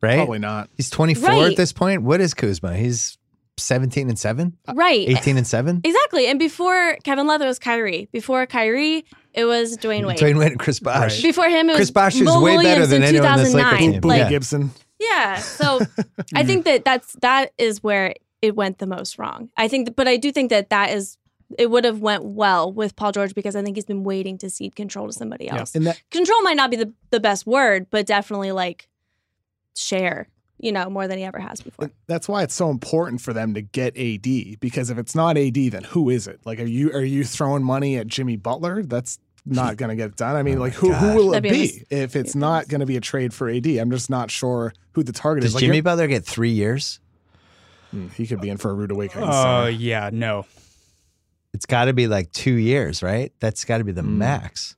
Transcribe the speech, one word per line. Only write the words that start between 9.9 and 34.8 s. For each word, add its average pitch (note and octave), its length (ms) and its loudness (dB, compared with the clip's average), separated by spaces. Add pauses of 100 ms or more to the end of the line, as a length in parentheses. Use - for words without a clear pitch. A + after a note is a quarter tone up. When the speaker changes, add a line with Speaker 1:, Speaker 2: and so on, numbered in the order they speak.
Speaker 3:
Wade. F#3 140 -2
Speaker 1:
Dwayne D3+ 180 6
Wade D3+ 140 4
and A#2+ 80 -6
Chris C#3+ 200 -2
Bosh. A#2+ 360 0
Speaker 4:
Right. D#3+ 80 -4
Speaker 3:
Before E4+ 260 4
him, E4 200 4
it D#4+ 60 2
Speaker 1:
Chris D4+ 120 4
Speaker 3:
was B3 40 -6
Speaker 1:
Bosh G3 240 4
is C4 80 4
Speaker 3:
Mo - 180 6
Speaker 1:
way - 160 6
better - 240 6
Speaker 3:
Williams D3+ 80 4
Speaker 1:
than C3+ 140 6
Speaker 3:
in C#3 60 6
Speaker 1:
anyone - 220 6
in C3 140 6
this B3+ 100 4
Laker B3 140 6
Speaker 3:
two A3+ 60 6
thousand - 100 2
nine. E3 80 6
Speaker 1:
team. - 80 -2
Speaker 2:
Boogie E3 160 6
Speaker 1:
Yeah. B2 120 4
Speaker 2:
Gibson. C#3+ 420 0 (280)
Speaker 3:
Yeah. D#4+ 380 0
So C4+ 420 0 (280)
Speaker 1:
<laughs> - 280 -10
Speaker 3:
I A#3 80 4
think E4+ 220 2
that C#4+ 200 4
that's, C4 360 0
that C4 360 2
is A3 240 0
where G3+ 320 0 (300)
it G#3+ 120 2
went G3 220 -2
the G3 100 -8
most F#3 300 -10
wrong. - 400 -12
I A3+ 120 2
think, B3 260 -2
but C4 120 2
I B3 100 4
do C4+ 140 0
think C4 200 0
that G3+ 180 2
that G3+ 220 2
is G3+ 260 -6 (400)
it A#3 120 4
would A#3+ 160 4
have A3 140 0
went G#3 260 0
well G3+ 460 2
with G#3 240 -4
Paul G#3 160 -2
George G3 240 -4
because G3+ 200 -6
I G3+ 80 -4
think G3+ 140 -6
he's G#3 80 -10
been G3+ 180 -6
waiting F#3+ 360 -6
to G3 100 -10
cede F#3+ 260 -10
control G#3 320 -10
to A3 60 -12
somebody A3+ 320 -12
Speaker 4:
Yeah. - 140 -8
Speaker 3:
else. A2 160 -10
Speaker 2:
And D#3+ 120 0
that E3 140 -4 (100)
Speaker 3:
Control F#4 300 2
might F4 160 2
not C4 140 2
be A#3+ 60 -2
the, A3+ 140 -4 (200)
the A#3 80 2
best G#3 260 0
word, A3 460 2
but G#3+ 140 0
definitely, G3+ 460 -2
like, F3+ 360 -6 (880)
share, - 520 -4 (320)
you A3+ 120 -4
know, F#3+ 180 -4
more G3 180 -6
than F#3+ 100 -6
he F#3+ 60 -8
ever F#3+ 160 -10
has - 220 -14
before. - 240 -10
Speaker 2:
And C#3+ 80 -12 (140)
that's E3+ 200 -4
why G3+ 160 0
it's C#3 120 -4
so E3+ 140 0
important C3+ 520 -2
for B2 120 -8
them A2 200 -2
to G#2+ 80 -6
get B2 340 -4
A A#2+ 220 -4
D, G#2+ 420 -4
because B2+ 300 -4